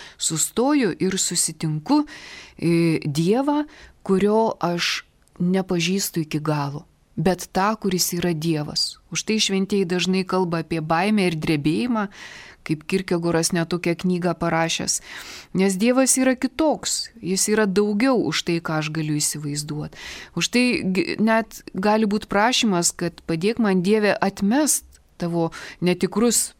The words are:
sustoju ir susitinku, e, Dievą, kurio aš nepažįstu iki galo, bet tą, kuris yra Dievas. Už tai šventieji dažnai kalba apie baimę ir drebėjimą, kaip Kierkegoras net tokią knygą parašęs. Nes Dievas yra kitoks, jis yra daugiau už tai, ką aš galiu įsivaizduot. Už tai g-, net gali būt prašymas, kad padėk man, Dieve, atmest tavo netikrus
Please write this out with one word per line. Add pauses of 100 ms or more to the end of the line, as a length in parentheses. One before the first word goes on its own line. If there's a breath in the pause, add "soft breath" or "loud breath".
(160 loud breath)
sustoju
ir
susitinku, (500 loud breath)
e,
Dievą, (340 loud breath)
kurio
aš (340)
nepažįstu
iki
galo, (320)
bet
tą,
kuris
yra
Dievas. (120)
Už
tai
šventieji
dažnai
kalba
apie
baimę
ir
drebėjimą, (600 loud breath)
kaip
Kierkegoras
net
tokią
knygą
parašęs. (580 loud breath)
Nes
Dievas
yra
kitoks, (100)
jis
yra
daugiau (100)
už
tai,
ką
aš
galiu
įsivaizduot. (400 loud breath)
Už
tai (200)
g-,
net (120)
gali
būt
prašymas,
kad
padėk
man,
Dieve,
atmest (320)
tavo (300 loud breath)
netikrus